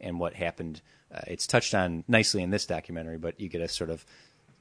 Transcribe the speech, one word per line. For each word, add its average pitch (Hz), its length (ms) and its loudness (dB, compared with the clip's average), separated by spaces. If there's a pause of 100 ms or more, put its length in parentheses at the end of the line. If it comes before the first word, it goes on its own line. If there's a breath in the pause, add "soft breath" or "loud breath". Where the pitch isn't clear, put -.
and 87 180 -4
what 85 140 0
happened. 82 480 -4 (280 soft breath)
Uh, 82 180 -10
it's 87 200 -4
touched - 260 4
on 87 360 2
nicely 107 340 6
in 90 60 0
this 101 160 2
documentary, 82 520 -4
but 82 220 -4
you 101 80 -6
get 82 140 -4
a 85 80 -2
sort 82 200 -4
of, 82 160 -6 (560 soft breath)